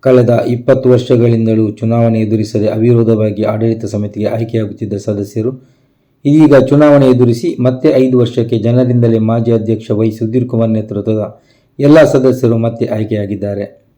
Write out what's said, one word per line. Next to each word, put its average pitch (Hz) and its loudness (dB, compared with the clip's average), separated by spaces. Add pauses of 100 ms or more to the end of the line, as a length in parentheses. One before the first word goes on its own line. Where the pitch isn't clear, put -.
ಕಳೆದ 120 2
ಇಪ್ಪತ್ತು 127 0
ವರ್ಷಗಳಿಂದಲೂ 113 0
ಚುನಾವಣೆ 113 -2
ಎದುರಿಸದೆ 107 -2
ಅವಿರೋಧವಾಗಿ 110 0
ಆಡಳಿತ 110 -2
ಸಮಿತಿಗೆ 104 -6
ಆಯ್ಕೆಯಾಗುತ್ತಿದ್ದ 110 -6
ಸದಸ್ಯರು 107 -6 (560)
ಇದೀಗ 143 6
ಚುನಾವಣೆ 143 4
ಎದುರಿಸಿ 123 0
ಮತ್ತೆ 127 0
ಐದು 131 2
ವರ್ಷಕ್ಕೆ 120 -2
ಜನರಿಂದಲೇ 120 0
ಮಾಜಿ 113 0
ಅಧ್ಯಕ್ಷ 107 -2
ವೈ 110 0
ಸುಧೀರ್ 120 -4
ಕುಮಾರ್ 113 -2
ನೇತೃತ್ವದ 107 -6 (380)
ಎಲ್ಲ 147 6
ಸದಸ್ಯರು 127 0
ಮತ್ತೆ 113 -4
ಆಯ್ಕೆಯಾಗಿದ್ದಾರೆ. 101 -6 (120)